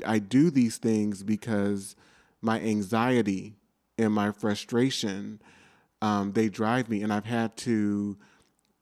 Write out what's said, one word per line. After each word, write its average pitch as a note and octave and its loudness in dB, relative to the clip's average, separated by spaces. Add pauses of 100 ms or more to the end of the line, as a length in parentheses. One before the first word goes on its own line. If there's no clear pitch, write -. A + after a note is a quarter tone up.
I A2 2
do B2+ 4
these A#2+ 2
things G#2 0
because G2+ -2 (460)
my A2+ 0
anxiety G#2+ 0 (420)
and A2 2
my G#2 2
frustration, G#2+ -2 (600)
um, G2+ 0
they A2 2
drive A2 0
me, G#2 -2
and G#2+ -2
I've G#2 -2
had A#2 -4
to G#2 -2 (640)